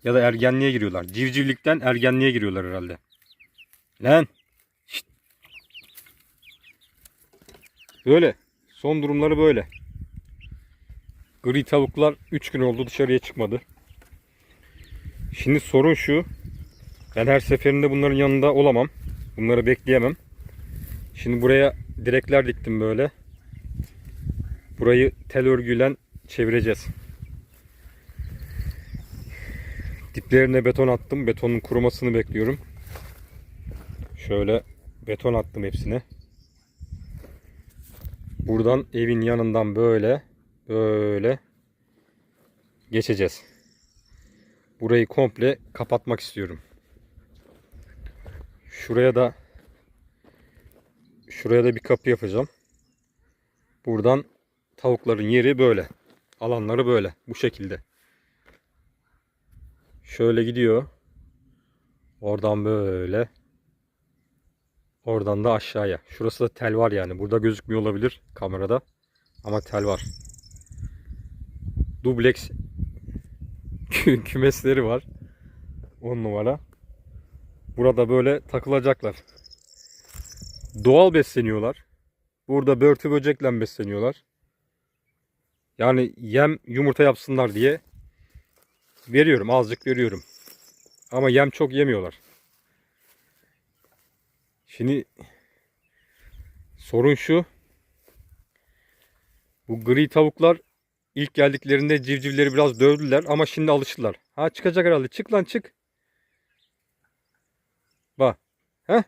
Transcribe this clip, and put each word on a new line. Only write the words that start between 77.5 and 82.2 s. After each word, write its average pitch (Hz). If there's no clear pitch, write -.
Burada 120
böyle 127
takılacaklar. 131
Doğal 160
besleniyorlar. 117